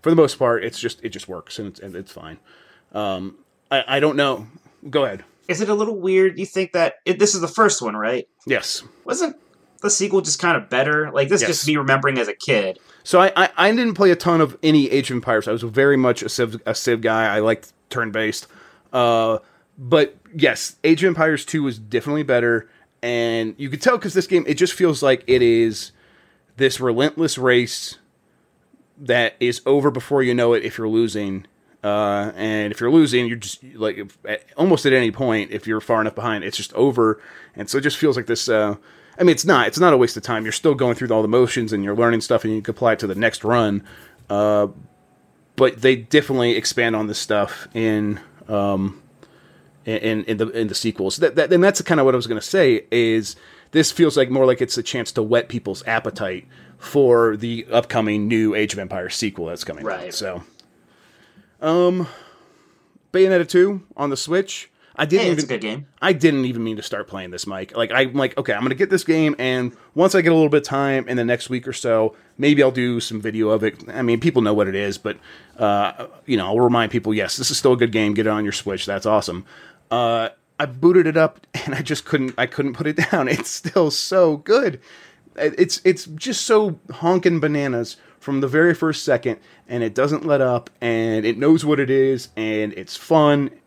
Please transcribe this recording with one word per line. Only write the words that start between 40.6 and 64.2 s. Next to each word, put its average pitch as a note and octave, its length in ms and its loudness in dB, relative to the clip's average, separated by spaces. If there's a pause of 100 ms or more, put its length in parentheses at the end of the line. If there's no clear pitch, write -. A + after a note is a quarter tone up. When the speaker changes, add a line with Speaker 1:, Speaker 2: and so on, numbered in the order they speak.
Speaker 1:
going B2 200 0
through B2 140 -6
all A2 120 2
the G#2+ 60 0
motions A#2 440 2
and G2+ 120 -2
you're G2+ 120 -2
learning A#2 260 2
stuff - 220 0
and A2 100 -2
you A2 100 -4
can A#2+ 80 -6
apply A2+ 220 2
it G#2 60 -2
to G#2+ 80 -4
the F#2+ 80 -4
next A2+ 280 -2
run. G#2+ 400 2 (460)
Uh, G#2 380 2 (880)
but A#2+ 280 2
they C3 120 6
definitely A#2+ 600 0
expand A#2 380 -2
on G#2+ 100 -2
this G#2 140 -6
stuff - 560 -2
in, G#2+ 440 -2 (300)
um, G2+ 520 -2 (840)
in, A2 120 -4
in, G#2+ 280 -2
in A2 120 -4
the, A2 120 -2
in A2+ 180 -4
the F#2+ 80 -8
sequels. G2+ 420 -4
That, D3 180 0
that, D#3+ 180 2
and F3 100 4
that's G3 180 2
kinda D#3 220 2
what C3 100 4
I B2+ 40 2
was A2+ 100 -4
gonna G#2+ 140 -6
say, C#3 500 2
is A2+ 460 0 (340)
this D#3 200 2
feels D3+ 260 2
like C3 120 2
more C3 160 2
like B2+ 160 2
it's A#2+ 160 -2
a A#2 60 -6
chance A#2+ 300 -6
to A2+ 100 -2
whet A#2 240 2
people's G2+ 400 -8
appetite G#2 580 -4 (320)
for A#2 600 4
the A#2 340 -6
upcoming G#2+ 560 0
new A2 260 2
Age G#2+ 200 -2
of G2+ 60 -8
Empires F#2 360 -8
sequel F#2+ 300 -6
that's E2 180 -10
coming D2+ 220 -12
out. - 20 -6
Speaker 2:
Right. F#2 260 -10
Speaker 1:
So, F2 300 -10 (1160)
um, F3 460 2 (1080)
Bayonetta F#3 340 4
two F#3 360 2 (120)
on C#3+ 140 -4
the C3+ 80 -4
Switch. F#3+ 520 -6 (300)